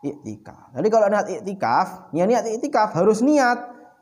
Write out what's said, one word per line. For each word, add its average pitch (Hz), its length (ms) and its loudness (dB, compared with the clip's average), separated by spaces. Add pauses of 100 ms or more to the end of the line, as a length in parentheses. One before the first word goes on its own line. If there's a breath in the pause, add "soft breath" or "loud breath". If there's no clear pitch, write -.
iktikaf. 135 720 -14
Jadi 151 160 -2
kalau 214 160 4
niat 202 200 0 (120)
iktikaf, 180 720 -4
ya 175 160 0
niat 226 240 2
iktikaf 233 400 0
harus 214 320 2
niat. 254 400 2 (380)